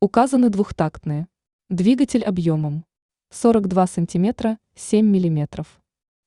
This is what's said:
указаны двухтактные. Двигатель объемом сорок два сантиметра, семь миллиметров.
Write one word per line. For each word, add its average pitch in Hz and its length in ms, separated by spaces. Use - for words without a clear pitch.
указаны 247 500
двухтактные. 160 760
Двигатель 226 540
объемом 160 600
сорок 226 380
два 180 180
сантиметра, 202 720
семь 220 320
миллиметров. 165 720